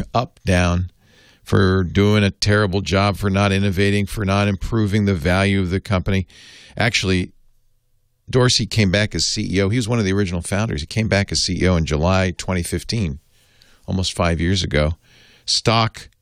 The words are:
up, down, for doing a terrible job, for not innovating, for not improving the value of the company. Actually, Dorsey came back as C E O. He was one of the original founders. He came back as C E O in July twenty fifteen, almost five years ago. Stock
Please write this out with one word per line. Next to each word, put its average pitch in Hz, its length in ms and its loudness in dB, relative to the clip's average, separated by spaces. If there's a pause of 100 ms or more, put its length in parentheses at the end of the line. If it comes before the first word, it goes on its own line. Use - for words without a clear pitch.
(140)
up, - 320 -2
down, 90 460 2 (520)
for 95 400 2
doing 101 400 2
a 98 80 2
terrible 104 500 0
job, 95 360 0
for 104 120 -2
not 98 220 2
innovating, 101 560 0
for 107 180 -6
not 101 220 2
improving 104 580 0
the 98 80 2
value 95 480 2
of 90 80 -2
the 92 100 0
company. 95 460 -2 (500)
Actually, 95 580 -2 (960)
Dorsey 127 380 2
came 98 260 2
back 104 220 0
as 82 140 -2
C 107 180 -4 (120)
E 98 40 4
O. 98 60 2
He 110 100 0
was 113 120 -2
one 120 100 0
of 104 60 2
the 95 80 0
original 92 280 -2
founders. 101 380 -4
He 76 80 -8
came 110 220 -2
back 98 240 0
as - 100 -2
C 87 180 -2
E 87 60 2
O 92 80 4
in 82 100 0
July 90 460 0
twenty 90 320 -4
fifteen, 87 560 -4 (680)
almost 95 260 -4
five 85 280 0
years 90 220 0
ago. 73 300 0 (520)
Stock - 640 0 (120)